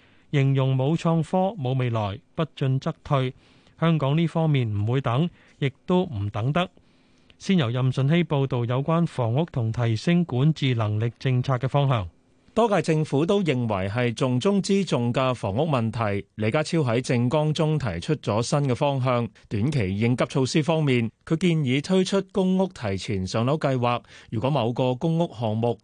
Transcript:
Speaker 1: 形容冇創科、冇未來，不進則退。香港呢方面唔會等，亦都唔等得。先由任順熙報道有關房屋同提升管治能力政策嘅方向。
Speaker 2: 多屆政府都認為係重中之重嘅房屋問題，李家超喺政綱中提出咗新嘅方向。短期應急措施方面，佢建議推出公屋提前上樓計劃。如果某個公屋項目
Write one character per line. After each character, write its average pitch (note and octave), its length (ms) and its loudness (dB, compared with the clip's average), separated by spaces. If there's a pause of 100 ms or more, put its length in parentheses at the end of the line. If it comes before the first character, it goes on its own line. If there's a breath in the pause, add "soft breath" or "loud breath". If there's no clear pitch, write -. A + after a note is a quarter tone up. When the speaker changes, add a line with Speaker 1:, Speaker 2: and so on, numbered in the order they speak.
(300 soft breath)
Speaker 1:
形 C3+ 240 2
容 C3+ 200 2
冇 C3 220 0
創 E3 260 0
科、 F#3+ 400 -2
冇 B2+ 140 -2
未 B2+ 140 0
來， G#2+ 280 -2 (160)
不 E3 100 -2 (120)
進 C3+ 240 0
則 D#3+ 140 -6 (100)
退。 C3 300 -2 (440 soft breath)
香 D#3+ 200 2
港 C#3 180 0
呢 E3+ 100 2
方 D#3+ 220 0
面 C3 200 2
唔 G#2+ 240 -2
會 C3+ 100 2
等， C3+ 260 0 (300 soft breath)
亦 C#3 120 0 (140)
都 F3+ 200 2
唔 G2+ 260 -6
等 A2 220 -2
得。 F3 160 0 (680 soft breath)
先 G3 180 0
由 B2 140 2
任 B2+ 220 0
順 C3+ 160 0
熙 E3+ 160 4
報 C#3 240 0
道 A#2+ 160 -2
有 B2 180 -2
關 E3 240 0
房 A#2 260 -2
屋 D3 200 2
同 A2+ 180 -2
提 A#2 240 0
升 F3 300 2
管 C3+ 280 2
治 C3 220 0
能 G#2+ 240 -2
力 A#2 220 -2
政 B2+ 200 0
策 B2+ 160 0
嘅 B2 120 -2
方 C#3+ 200 2
向。 G#2+ 200 0 (440)
Speaker 2:
多 A3+ 160 4
屆 F#3 140 2
政 D#3 220 2
府 D3 200 0
都 G3+ 200 2
認 B2 280 0
為 F#2+ 160 -2
係 A#2+ 240 0
重 B2+ 280 0
中 G3 200 2
之 G3 240 0
重 A#2+ 280 0
嘅 C3 200 0
房 G#2 220 -4
屋 A2+ 60 0
問 B2+ 320 0
題， G#2 420 -2
李 A2 160 -2
家 D#3 100 0
超 E3 200 -2
喺 B2 200 0
政 B2 300 0
綱 D3+ 240 0
中 D#3 240 0
提 G2 220 -4
出 D3+ 160 -2
咗 A2+ 260 -2
新 D3 160 0 (100)
嘅 B2 60 2
方 C#3 260 0
向。 A#2+ 280 0 (200 soft breath)
短 A2+ 220 -2
期 G2 260 -2
應 A#2 200 2
急 - 80 0
措 C3+ 200 0
施 D#3 160 0
方 D#3+ 220 0
面， B2 260 2 (160)
佢 - 120 -2
建 F3+ 220 2
議 C#3 220 0
推 F#3+ 220 2
出 G3 180 0 (120)
公 F#3 260 2
屋 F#3+ 80 2
提 G2+ 320 -6
前 F#2+ 260 -4
上 A2+ 220 0
樓 D3 100 0
計 C#3 200 0
劃。 A#2+ 260 -2 (280 loud breath)
如 - 100 -4
果 B2+ 100 0
某 A#2+ 220 0
個 B2+ 240 0
公 E3 240 0
屋 E3+ 180 -2
項 A2 180 -2
目 A#2 280 0